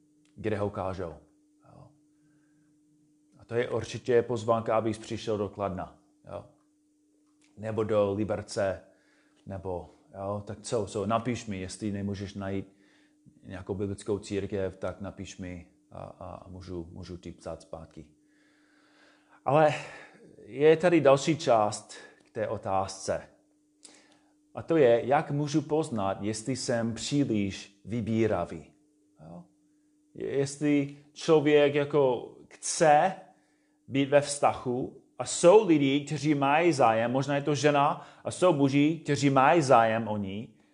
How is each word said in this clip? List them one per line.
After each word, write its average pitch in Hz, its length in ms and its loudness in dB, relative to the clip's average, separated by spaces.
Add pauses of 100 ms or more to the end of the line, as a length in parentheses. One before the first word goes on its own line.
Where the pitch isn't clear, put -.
(360)
kde 107 220 -4
ho 101 120 -2
kážou. 92 440 -8 (500)
Jo. - 220 -20 (1500)
A - 60 -20
to 113 100 -10
je 120 160 0
určitě 117 520 2
pozvánka, 113 540 0
abys 110 220 0
přišel 110 400 -6
do 101 100 -2
Kladna, 95 500 -8 (340)
jo. 92 120 -14 (1120)
Nebo 110 280 -2
do 104 280 2
Liberce, 101 680 -4 (680)
nebo, 92 440 -10 (240)
jo, 98 320 -8
tak 104 140 -14
co, 110 260 -4
co, 98 200 -6
napiš 113 400 -4
mi, 98 120 -8
jestli 95 340 -8
nemůžeš 101 420 -8
najít 98 440 -10 (680)
nějakou 98 260 -10
biblickou 101 440 -6
církev, 98 580 -6
tak 92 240 -10
napiš 95 380 -14
mi 90 280 -14 (260)
a, 92 60 -16
a, 92 360 -16
a - 140 -18
můžu, 90 440 -12
můžu 90 240 -14
ti 87 160 -16
psát 82 300 -14
zpátky. 80 440 -18 (1400)
Ale 147 300 4 (720)
je 143 300 6
tady 170 240 4
další 139 360 4
část 110 580 0 (340)
k - 20 -20
té 107 180 -6
otázce. 95 800 -4 (1300)
A 117 80 -12
to 165 140 0
je, 117 300 6
jak 147 240 0
můžu 147 320 -2
poznat, 139 600 -4
jestli 110 340 -6
jsem 117 380 -4
příliš 110 920 -4
vybíravý. 101 800 -2 (640)
Jo? 175 180 -18 (680)
Jestli 139 840 -4 (140)
člověk 147 640 4
jako 143 580 0 (160)
chce 160 640 2 (760)
být 135 200 0
ve 143 120 6
vztahu 131 760 -2 (220)
a 127 60 -6
jsou 196 420 6
lidi, 143 340 4
kteří 143 340 -2
mají 143 380 2
zájem, 120 400 4
možná 135 220 -2
je 143 80 -2
to 151 120 0
žena, 143 520 2 (180)
a 117 60 -6
jsou 180 220 2
muži, 143 520 2
kteří 143 260 0
mají 139 320 6
zájem 113 460 4
o 107 80 -4
ní, 101 380 -8 (200)